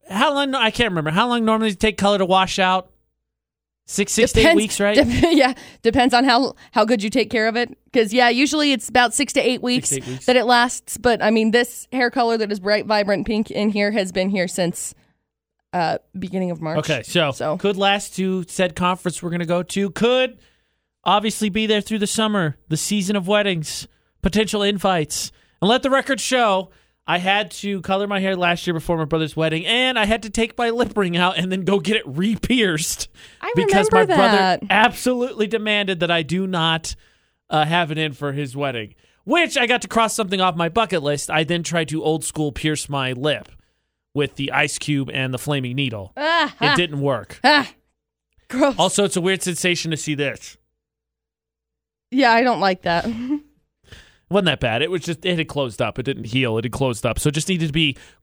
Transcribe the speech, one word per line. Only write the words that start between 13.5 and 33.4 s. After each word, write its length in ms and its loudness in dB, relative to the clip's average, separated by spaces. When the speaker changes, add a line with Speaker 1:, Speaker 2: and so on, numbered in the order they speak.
Speaker 2:
in 180 0
here 220 0
has 220 -2
been 160 0
here 180 -2
since, 480 -4
uh, 240 -2
beginning 340 -4
of 100 -8
March. 180 -4
Speaker 1:
Okay, 240 -2
so 280 0
Speaker 2:
So. 260 -4
Speaker 1:
could 180 -2
last 400 0
to 320 -2
said 280 -2
conference 460 -2
we're 100 -6
gonna 140 -4
go 180 0
to. 260 -2
Could 480 0
obviously 460 0
be 180 -2
there 140 2
through 180 -4
the 80 0
summer, 480 0
the 80 -2
season 400 -2
of 100 -4
weddings, 600 -2
potential 420 0
invites. 680 0
And 80 2
let 140 4
the 60 0
record 320 0
show, 500 0
I 120 0
had 340 0
to 300 -6
color 260 -2
my 140 -2
hair 160 0
last 280 0
year 80 -2
before 240 -2
my 60 -2
brother's 320 -4
wedding, 300 -2
and 340 0
I 60 2
had 180 0
to 60 -10
take 280 -4
my 120 0
lip 280 -2
ring 200 0
out 200 2
and 140 -4
then 140 -4
go 160 2
get 160 -2
it 100 -4
re-pierced 1040 -2